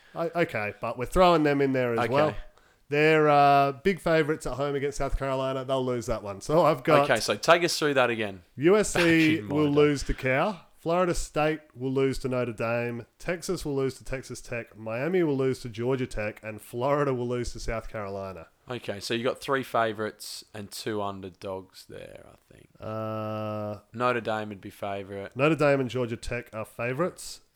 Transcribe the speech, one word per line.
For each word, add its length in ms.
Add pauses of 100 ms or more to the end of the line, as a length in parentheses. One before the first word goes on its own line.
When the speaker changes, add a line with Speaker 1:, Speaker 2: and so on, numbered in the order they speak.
(160)
Speaker 1:
Yeah. 60 (140)
O-, 60
okay, 400
but 160
we're 80
throwing 380
them 180
in 120
there 200
as 60
Speaker 2:
Okay. 140
Speaker 1:
well. 220 (540)
They're, 400
uh, 420
big 280
favourites 460
at 80
home 220
against 240
South 180
Carolina. 480
They'll 200
lose 200
that 160
one. 200
So 240
I've 180
got 260
Speaker 2:
Okay, 100
so 160
take 280
us 160
through 160
that 160
again. 320 (140)
Speaker 1:
U 200
S 160
C 420
Speaker 2:
Back 40
in 80
my 80
Speaker 1:
will 100
Speaker 2:
day. 100
Speaker 1:
lose 280
to 100
Cal. 480 (160)
Florida 380
State 460 (140)
will 160
lose 280
to 80
Notre 260
Dame. 540 (100)
Texas 480
will 100
lose 200
to 80
Texas 360
Tech. 380
Miami 460
will 120
lose 260
to 80
Georgia 360
Tech. 380
And 180
Florida 500
will 160
lose 260
to 60
South 300
Carolina. 560 (240)
Speaker 2:
Okay, 300
so 160
you 80
got 180
three 220
favourites 880
and 160
two 320
underdogs 880
there, 380
I 260
think. 160 (100)
Speaker 1:
Uh, 960 (160)
Speaker 2:
Notre 280
Dame 280
would 120
be 80
favourite. 680
Speaker 1:
Notre 200
Dame 240
and 100
Georgia 280
Tech 360
are 120
favourites. 760 (140)